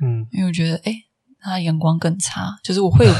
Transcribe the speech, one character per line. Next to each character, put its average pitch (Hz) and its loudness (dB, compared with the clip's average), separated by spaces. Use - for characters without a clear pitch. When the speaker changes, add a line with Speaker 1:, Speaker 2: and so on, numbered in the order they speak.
Speaker 1:
嗯。 117 -2
Speaker 2:
因 190 -4
为 185 0
我 175 -2
觉 165 -2
得， 165 -4
诶， 220 -8
他 185 -6
眼 160 -2
光 160 2
更 170 -2
差， 185 -8
就 - -6
是 190 0
我 185 2
会 240 8
有 196 8